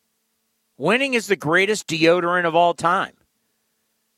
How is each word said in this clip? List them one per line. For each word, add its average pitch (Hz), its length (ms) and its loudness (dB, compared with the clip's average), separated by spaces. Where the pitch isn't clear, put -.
Winning 240 340 -2
is 226 140 -2
the 196 100 -2
greatest 185 500 -2
deodorant 170 600 0
of 160 80 0
all 170 180 4
time. 170 400 -2